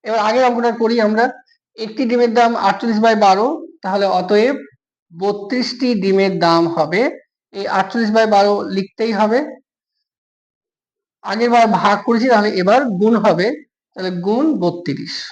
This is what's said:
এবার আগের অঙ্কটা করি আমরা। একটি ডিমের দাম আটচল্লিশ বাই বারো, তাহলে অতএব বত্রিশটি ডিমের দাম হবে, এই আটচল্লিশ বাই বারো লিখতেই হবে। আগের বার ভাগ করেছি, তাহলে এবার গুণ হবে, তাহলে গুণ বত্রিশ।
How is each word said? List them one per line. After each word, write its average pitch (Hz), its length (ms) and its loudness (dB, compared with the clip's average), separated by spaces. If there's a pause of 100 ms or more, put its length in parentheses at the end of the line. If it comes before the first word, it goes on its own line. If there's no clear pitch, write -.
এবার 220 160 -2
আগের 226 260 2
অঙ্কটা 233 260 0
করি 226 300 0
আমরা। 214 280 2 (460)
একটি 220 300 -6
ডিমের 233 280 2
দাম 233 220 2
আটচল্লিশ 214 440 -2
বাই 226 160 4
বারো, 208 520 2 (140)
তাহলে 196 240 -2
অতএব 208 500 2 (640)
বত্রিশটি 208 760 -4
ডিমের 190 440 0
দাম 170 280 2
হবে, 165 340 -2 (500)
এই - 160 -8
আটচল্লিশ 208 440 -2
বাই 226 140 2
বারো 202 360 2
লিখতেই 196 500 -4
হবে। 220 340 0 (1800)
আগের 226 280 -2
বার 233 180 6
ভাগ 202 380 2
করেছি, 233 240 0
তাহলে 208 200 4
এবার 208 360 2
গুণ 214 300 0
হবে, 202 500 0 (300)
তাহলে 185 160 -6
গুণ 214 480 -2
বত্রিশ। - 560 -6 (160)